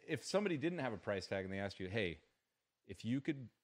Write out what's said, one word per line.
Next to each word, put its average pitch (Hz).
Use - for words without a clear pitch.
if 160
somebody 190
didn't 165
have 127
a 101
price 98
tag 95
and 95
they 98
asked 98
you, 95
"Hey, 92
if 98
you 120
could 139